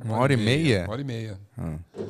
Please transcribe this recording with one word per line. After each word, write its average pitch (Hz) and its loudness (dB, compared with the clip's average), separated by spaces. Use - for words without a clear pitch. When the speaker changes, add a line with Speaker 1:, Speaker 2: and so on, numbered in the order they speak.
Speaker 1:
Uma 110 -2
hora 135 4
e 135 4
meia? 117 4
Speaker 2:
Uma 98 -6
hora 123 -6
e 143 -6
meia. 113 -8
Speaker 1:
Ah, 82 -4